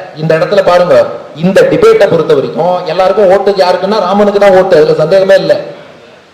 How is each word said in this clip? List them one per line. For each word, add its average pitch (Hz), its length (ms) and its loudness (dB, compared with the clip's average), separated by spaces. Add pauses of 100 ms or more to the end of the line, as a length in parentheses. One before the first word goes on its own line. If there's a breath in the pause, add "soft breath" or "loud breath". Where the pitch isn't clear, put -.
(160)
இந்த 160 200 -2
இடத்துல 160 280 0
பாருங்க, 170 420 2 (300)
இந்த 180 240 0 (100)
டிபேட்டை 214 360 2
பொறுத்த 160 280 0
வரைக்கும் 156 520 -4
எல்லாருக்கும் 185 440 0
ஓட்டு 196 200 0
யாருக்குன்னா 185 500 -2
ராமனுக்கு 202 400 0
தான் 202 160 4
ஓட்டு, 180 200 2
அதுல 156 180 2
சந்தேகமே 190 400 0
இல்லை. 160 220 2 (760)